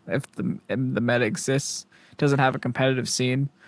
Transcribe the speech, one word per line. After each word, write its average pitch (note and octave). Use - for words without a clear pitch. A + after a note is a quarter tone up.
if -
the, -
if A2
the B2+
meta A#2+
exists, -
doesn't C#3
have C3
a C3+
competitive C3
scene, B2+